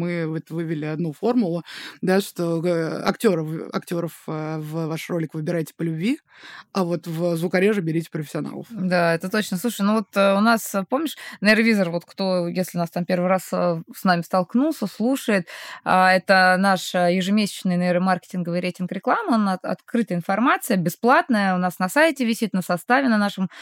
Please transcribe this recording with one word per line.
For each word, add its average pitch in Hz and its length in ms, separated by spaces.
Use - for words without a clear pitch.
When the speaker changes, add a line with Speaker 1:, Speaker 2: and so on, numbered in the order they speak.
Speaker 1:
мы 170 220
вот 160 220
вывели 160 360
одну 156 260
формулу, 196 500
да, 185 180
что, 170 440
э, 165 380
актёров, 175 460
актёров, - 560
э, 156 320
в 156 280
ваш 160 220
ролик 170 240
выбирайте 160 420
по - 80
любви, 170 340
а 190 120
вот 170 240
в 170 280
звукореже 185 460
берите 160 300
профессионалов. 147 580
Speaker 2:
Да, 180 440
это 185 160
точно. 202 280
Слушай, 220 240
ну 208 120
вот, 220 220
э, 196 200
у 196 40
нас, 226 340
э, 190 160
помнишь, 277 260
нейровизор, 214 480
вот 170 160
кто, 185 420
если 175 300
нас 170 120
там 180 140
первый 180 240
раз, 185 240
э, 175 300
с - 80
нами 175 180
столкнулся, 233 680
слушает, 220 600
а, 185 280
это 185 460
наш, 190 360
э, 180 220
ежемесячный 190 600
нейромаркетинговый 180 840
рейтинг 180 320
рекламы, 311 420
он 208 160
от-, 185 140
открытая 220 540
информация, 226 580
бесплатная, 202 800
у 180 40
нас 180 220
на 185 80
сайте 294 380
висит, 220 260
на 185 100
составе, 247 460
на 220 100
нашем 196 320